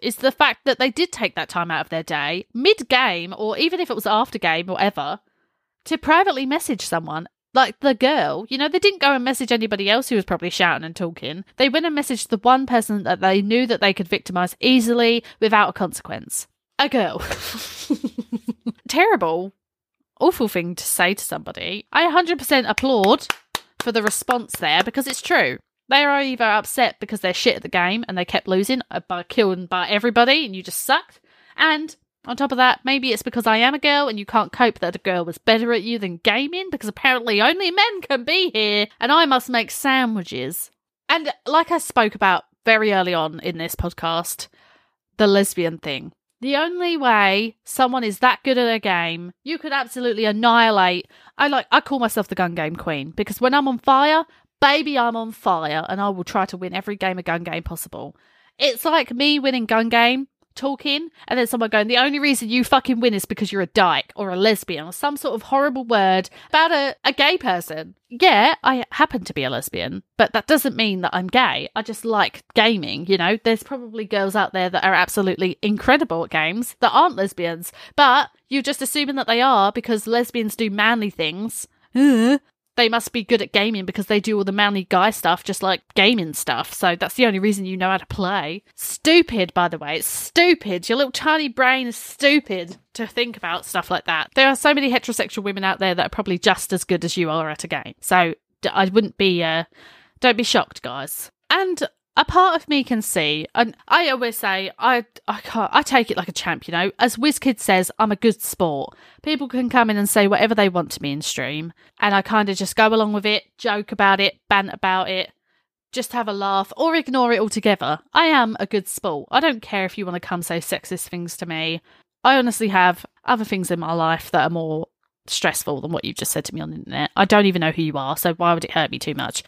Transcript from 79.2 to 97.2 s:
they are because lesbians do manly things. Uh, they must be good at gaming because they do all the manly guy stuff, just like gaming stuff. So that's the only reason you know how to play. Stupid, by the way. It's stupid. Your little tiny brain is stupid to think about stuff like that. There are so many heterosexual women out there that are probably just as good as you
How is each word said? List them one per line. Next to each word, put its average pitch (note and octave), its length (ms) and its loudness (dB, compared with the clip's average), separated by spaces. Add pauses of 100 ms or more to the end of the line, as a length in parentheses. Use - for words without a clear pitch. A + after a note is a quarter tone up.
they A#3 160 2
are G#3+ 300 4
because A3+ 340 -4
lesbians A#3 500 -2
do A3 140 -2
manly G#3+ 400 0
things. E3+ 560 -6 (280)
Uh, C4 440 6 (380)
they A#3 120 4
must A3+ 240 -2
be A#3+ 100 -4
good A3+ 180 2
at - 120 -6
gaming G#3 320 0
because F#3+ 220 -6
they G#3 120 2
do G#3+ 180 0
all G3 80 0
the G3 60 -2
manly G3+ 340 0
guy F#3+ 260 4
stuff, F3 340 0
just - 180 -6
like F#3+ 200 0 (120)
gaming G3 380 2
stuff. - 400 -6
So F3 240 0
that's E3 180 -6
the B3 120 4
only G3 120 0
reason G3 280 0
you F#3+ 100 -6
know F#3 140 -2
how F#3+ 80 0
to - 80 -12
play. F#3 580 -4 (100)
Stupid, D4+ 800 0
by F3 140 2
the E3+ 100 -8
way. D3 200 -6
It's - 100 -6
stupid. B3+ 800 0
Your A#3 100 0
little C4+ 140 -2
tiny D#4 360 0
brain B3+ 380 0
is A#3 100 -8
stupid G3 800 -2 (180)
to A3+ 120 -8
think A#3+ 300 -6
about E3+ 280 -6
stuff - 280 -2
like F3 140 -2
that. D#3+ 280 -2
There C4+ 140 6
are C4+ 80 4
so D4 180 4
many C#4 160 2
heterosexual A#3 540 -4
women G3 180 -6
out F#3+ 160 0
there F#3+ 160 0
that F3 120 0
are - 40 -10
probably F#3+ 280 -4
just - 340 0
as F#3 100 -2
good E3+ 220 -2
as E3 120 -6
you E3+ 140 0